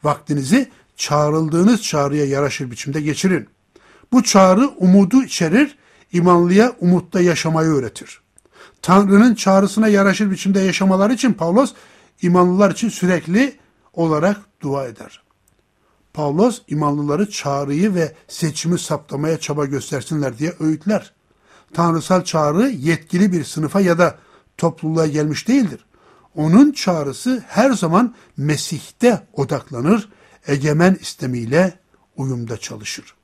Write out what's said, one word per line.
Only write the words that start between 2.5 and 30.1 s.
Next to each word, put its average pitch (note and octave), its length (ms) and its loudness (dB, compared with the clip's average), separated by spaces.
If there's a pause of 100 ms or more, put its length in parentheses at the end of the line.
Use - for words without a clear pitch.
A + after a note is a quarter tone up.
biçimde C#3 300 -8
geçirin." D3+ 460 -2 (640)
Bu B3+ 120 4
çağrı F#3+ 440 4
umudu G3 560 4
içerir, G3 540 0 (340)
imanlıya F3 680 4
umutta F3 420 0
yaşamayı D#3+ 480 0
öğretir. C3 520 -6 (600)
Tanrı'nın G3+ 540 6
çağrısına G3 520 2
yaraşır G3+ 440 2
biçimde F#3+ 280 -2
yaşamalar F#3+ 500 2
için B3 240 0
Pavlos F#3+ 400 0 (480)
imanlılar F3+ 500 2
için A3+ 180 -4
sürekli F#3 680 -2 (380)
olarak E3 440 0 (240)
dua C#3 240 -6
eder. - 380 -20 (920)
Pavlos D#3+ 540 0
imanlıları D3 640 -2
çağrıyı C#3+ 680 -2
ve D#3+ 200 -2 (120)
seçimi D#3+ 520 -4
saptamaya D3+ 600 -6
çaba D3 260 -4
göstersinler C#3 720 -6
diye D3+ 220 -6
öğütler. D#3 540 -4 (600)
Tanrısal E3+ 500 0
çağrı E3 460 0
yetkili F3 640 -2
bir E3+ 120 -2
sınıfa D#3 380 -4
ya F3 160 2
da E3+ 200 2 (400)
topluluğa D#3+ 500 -2
gelmiş D3+ 400 -4
değildir. A3+ 380 0 (500)
Onun F3 360 4
çağrısı F3 760 -4
her C4 240 2
zaman G3+ 440 0 (220)
Mesih'te D3+ 960 -2
odaklanır, C#3+ 760 -2 (380)